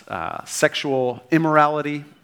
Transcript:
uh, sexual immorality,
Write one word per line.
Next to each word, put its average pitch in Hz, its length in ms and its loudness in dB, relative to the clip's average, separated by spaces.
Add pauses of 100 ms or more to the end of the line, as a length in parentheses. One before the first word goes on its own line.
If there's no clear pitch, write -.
uh, 85 380 -8
sexual 131 840 -2
immorality, 151 760 2 (200)